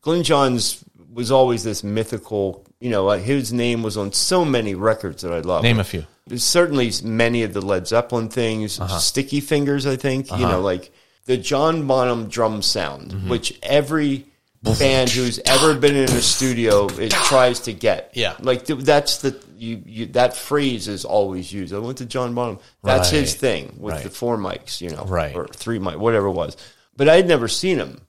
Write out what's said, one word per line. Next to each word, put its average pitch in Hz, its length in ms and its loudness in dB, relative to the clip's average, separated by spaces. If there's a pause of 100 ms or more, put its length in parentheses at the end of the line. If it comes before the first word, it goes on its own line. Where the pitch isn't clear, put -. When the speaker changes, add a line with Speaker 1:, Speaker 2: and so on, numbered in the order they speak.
Speaker 1:
Glyn 170 220 0
Johns 135 540 2 (360)
was 120 180 -4
always 127 320 6
this 110 200 -6
mythical, 104 800 -2 (160)
you 120 100 -4
know, 104 160 2
like, 98 180 2
his 123 280 0
name 120 320 0
was 107 140 -4
on 98 160 -4
so 180 320 2
many 117 300 0
records 101 480 -2
that 87 100 -4
I 85 60 -2
love. 82 240 0
Speaker 2:
Name 117 160 4
a 98 40 0
few. 82 220 -6 (220)
Speaker 1:
There's 123 160 -6
certainly 147 440 2
s-, 104 160 -4
many 117 400 0
of 98 100 -4
the 98 80 -4
Led 95 260 -2
Zeppelin 117 420 0
things, 110 500 -4
Speaker 2:
Uh-huh. 92 180 -4
Speaker 1:
Sticky 139 440 -2
Fingers, 143 440 0
I 139 100 0
think, 135 340 -2
you - 40 -6 (120)
Speaker 2:
Uh-huh. 87 80 2
Speaker 1:
know, 90 80 2
like, 92 300 -2 (340)
the 127 120 2
John 147 480 0
Bonham 123 440 2
drum 110 340 -2
sound, - 480 -4
Speaker 2:
Mm-hmm. 98 180 -6
Speaker 1:
which 120 340 -4
every 139 600 0 (540)
band 131 320 4
who's 120 340 -2
ever 143 300 6
been 143 200 4
in 135 140 2
a 143 120 2
studio, 113 680 2 (120)
it 107 120 -2
tries 127 500 4
to 117 120 -8
get. 92 420 0
Speaker 2:
Yeah. 107 260 -2
Speaker 1:
Like, 127 240 0
th-, 147 180 -2
that's 147 360 4
the, 131 160 -2 (220)
you, 113 280 -10
you, 113 220 -8
that 120 280 2
phrase 135 520 -2
is 101 180 -6
always 95 480 0
used. 92 200 -8
"I 101 40 -6
went 120 220 -8
to 127 60 -10
John 120 280 -4
Bonham." 120 240 -4 (260)
That's 127 280 2
his 147 220 0
Speaker 2:
Right. - 60 -10
Speaker 1:
thing 90 380 -2
with 101 160 -10
Speaker 2:
Right. 76 100 -8
Speaker 1:
the 98 60 -10
four 120 300 -2
mics, - 420 -8
you 87 80 -8
know, 76 160 -10
Speaker 2:
Right. 82 300 -2
Speaker 1:
or 87 180 -6
three 117 240 -6
mic, 90 220 -6
whatever 110 260 2
it 98 60 0
was. 87 260 -6 (400)
But 139 100 4
I 160 100 8
had 185 100 6
never 135 200 2
seen 180 300 0
him. 71 320 -8